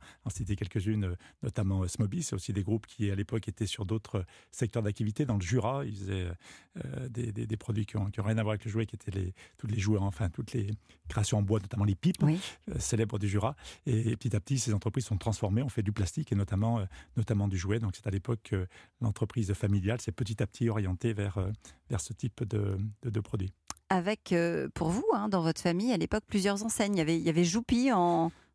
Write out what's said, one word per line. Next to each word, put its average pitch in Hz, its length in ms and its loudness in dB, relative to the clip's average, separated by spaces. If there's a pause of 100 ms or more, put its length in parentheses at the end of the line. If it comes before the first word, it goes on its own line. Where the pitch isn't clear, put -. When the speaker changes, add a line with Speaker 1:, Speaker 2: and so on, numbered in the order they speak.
(240)
Speaker 1:
en 117 60 -6
citer 101 260 -4
quelques-unes, 104 480 -2
euh, 90 100 -2 (280)
notamment, 95 420 0
euh, 90 40 -2
Smoby. 110 340 -2
C'est - 120 -4
aussi - 180 -6
des 98 120 0
groupes 107 220 -2
qui, 101 240 -2
à 98 40 -2
l'époque, 101 340 -4
étaient 104 180 -4
sur 101 200 -6
d'autres, 107 320 -2
euh, 92 60 -2 (260)
secteurs 117 320 -2
d'activité. 104 420 0
Dans 120 120 0
le 98 60 2
Jura, 120 420 0
ils 110 120 -8
faisaient, 95 320 -4 (560)
euh, 131 240 -8
des, 117 240 -6
des, 113 140 -6
des 110 100 -2
produits 107 300 -2
qui - 100 -6
ont, 101 100 0
qui 101 140 -6
ont 104 40 0
rien 110 140 2
à 113 40 2
voir 107 100 0
avec 104 120 -4
le 110 60 -6
jouet, 110 160 0
qui 107 100 -12
étaient - 160 -8
les, 92 220 -2 (220)
toutes - 140 -6
les 107 80 0
jouets, 104 200 4
enfin, 98 320 0
toutes - 220 -8
les 104 180 -2 (380)
créations 107 300 2
en 101 40 4
bois, 104 180 4
notamment 101 240 0
les 101 100 6
pipes, - 280 2
Speaker 2:
Oui. 156 180 6 (300)
Speaker 1:
euh, - 80 -2
célèbres 110 400 0
du 101 100 2
Jura. 104 260 2 (320)
Et, 113 240 2
et 117 60 0
petit 107 180 -2
à 104 60 4
petit, 135 180 -2
ces 110 160 0
entreprises 107 300 -2
sont 107 120 -2
transformées, 104 460 0
ont 143 60 -2
fait 110 140 -2
du 101 100 0
plastique 101 400 -2
et - 20 2
notamment, 101 460 0
euh, 98 40 -2 (320)
notamment 101 300 2
du 95 100 0
jouet. 95 220 0
Donc, 107 160 -2
c'est - 120 -10
à - 40 -2
l'époque 98 320 -2
que 95 240 -2 (340)
l'entreprise 107 520 0
familiale 101 480 0
s'est - 120 -6
petit 110 300 -2
à 120 40 0
petit - 220 -2
orientée 104 440 0
vers, 98 260 -2
euh, 95 120 -2 (380)
vers - 120 -2
ce - 120 -8
type - 320 -6
de, 101 340 -2 (240)
de, 123 80 -4
de 104 100 -2
produits. 98 320 -4 (400)
Speaker 2:
Avec, 190 400 0
euh, 170 420 2
pour 160 160 0
vous, 240 240 0
hein, 208 140 0
dans 190 140 2
votre 160 180 2
famille, 185 320 2
à 220 40 2
l'époque, 190 300 0
plusieurs 202 380 2
enseignes. 214 300 0
Il 190 40 2
y - 20 4
avait, 160 160 4
il 165 80 0
y 170 40 4
avait 165 160 6
Joupi 233 480 4
en, 175 380 6 (240)